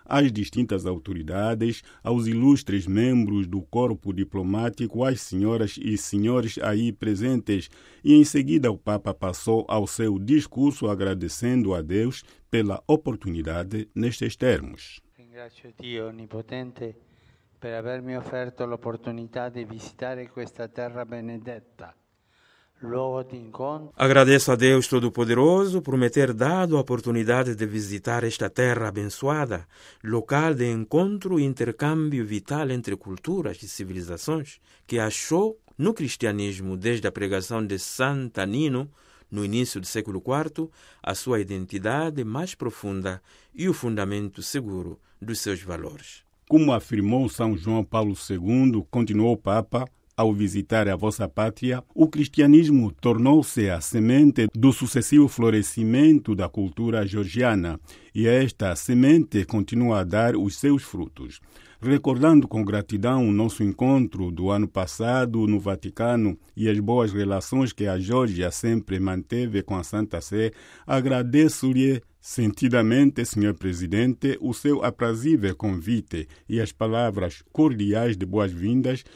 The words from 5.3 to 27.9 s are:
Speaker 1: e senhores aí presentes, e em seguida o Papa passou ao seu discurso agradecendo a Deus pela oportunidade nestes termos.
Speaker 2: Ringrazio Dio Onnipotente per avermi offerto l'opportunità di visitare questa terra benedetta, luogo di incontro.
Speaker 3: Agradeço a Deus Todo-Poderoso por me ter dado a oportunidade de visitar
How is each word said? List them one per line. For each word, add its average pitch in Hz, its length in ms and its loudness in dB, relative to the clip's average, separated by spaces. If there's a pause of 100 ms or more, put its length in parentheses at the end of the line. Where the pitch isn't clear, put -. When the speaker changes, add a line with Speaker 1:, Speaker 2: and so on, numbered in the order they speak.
Speaker 1:
e 110 200 -2
senhores 113 640 -2
aí 107 280 0
presentes, 107 800 -2 (340)
e 147 120 8
em 151 100 8
seguida 139 460 0
o 95 80 -4
Papa 104 340 -4
passou 104 560 -2
ao 104 180 0
seu 107 320 -2
discurso 131 680 0
agradecendo 98 840 -2
a 82 80 -2
Deus 104 420 -2 (260)
pela 104 360 -2
oportunidade 95 1080 -2
nestes 117 420 -4
termos. - 640 -2 (180)
Speaker 2:
Ringrazio 120 600 -20
Dio 117 280 -8
Onnipotente 113 880 -12 (640)
per 117 140 -10
avermi 127 420 -8
offerto 123 480 -8
l'opportunità 117 840 -8
di 120 140 -12
visitare 123 640 -12
questa 117 400 -12
terra 120 360 -10
benedetta, 117 880 -14 (880)
luogo 131 420 -4
di 127 140 -16
incontro. 139 580 -10
Speaker 3:
Agradeço 135 560 6
a - 20 2
Deus 131 320 4
Todo-Poderoso 135 960 2
por 135 140 -2
me 123 140 2
ter 131 220 2
dado 156 440 0
a 139 40 2
oportunidade 120 760 0
de 107 100 -2
visitar 107 560 -4